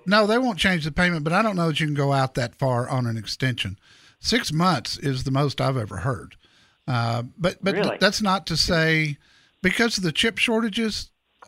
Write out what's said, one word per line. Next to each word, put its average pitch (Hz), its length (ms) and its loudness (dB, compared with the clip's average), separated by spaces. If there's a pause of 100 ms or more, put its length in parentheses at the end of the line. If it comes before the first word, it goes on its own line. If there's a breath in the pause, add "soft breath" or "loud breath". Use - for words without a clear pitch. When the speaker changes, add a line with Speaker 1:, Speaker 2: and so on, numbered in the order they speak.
Speaker 1:
no, 208 220 4
they 220 100 2
won't 247 220 0
change 180 260 2
the 160 60 -4
payment, 175 340 0
but 160 80 0
I 190 80 4
don't 220 160 0
know 165 100 2
that 151 120 0
you 160 80 0
can 147 80 -2
go 139 160 2
out 135 240 0
that 123 200 -4
far 123 340 0
on 127 180 0
an 113 100 -2
extension. 110 600 -4 (420 soft breath)
Six - 320 0
months 160 460 2
is 131 280 -2
the 131 60 0
most 135 300 0
I've 131 160 0
ever 98 200 -4
heard. 101 380 -6 (520 soft breath)
Uh, 117 360 0 (140)
but, 180 260 -2
but 196 100 0
Speaker 2:
Really? 160 260 0
Speaker 1:
that's 196 220 2
not 196 240 0
to 165 100 -4
say, 160 600 2 (460 soft breath)
because 220 340 2
of 190 60 -4
the 165 80 0
chip 226 260 0
shortages, 226 720 0 (380)